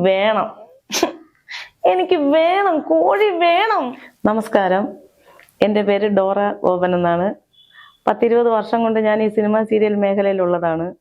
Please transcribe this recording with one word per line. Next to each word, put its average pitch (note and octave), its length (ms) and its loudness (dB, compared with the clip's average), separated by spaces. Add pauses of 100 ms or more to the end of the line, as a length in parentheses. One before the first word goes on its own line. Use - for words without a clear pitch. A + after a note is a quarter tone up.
വേണം, G3 400 0 (1400)
എനിക്ക് F#4 260 0 (180)
വേണം, F4 400 2 (160)
കോഴി G4 380 2 (140)
വേണം. F4+ 400 2 (460)
നമസ്കാരം, G#3 540 0 (840)
എൻ്റെ G#3 240 2
പേര് G3+ 180 2 (100)
ഡോറ G3 220 2 (260)
ഗോപൻ F3+ 320 0
എന്നാണ്. F3 300 0 (800)
പത്തിരുപത് A#3 500 2
വർഷം G#3+ 280 -2
കൊണ്ട് A3 220 0
ഞാൻ G#3+ 180 2
ഈ G#3 120 0
സിനിമ G#3+ 180 2 (140)
സീരിയൽ G#3+ 340 0
മേഖലയിലുള്ളതാണ്. F3+ 840 0 (140)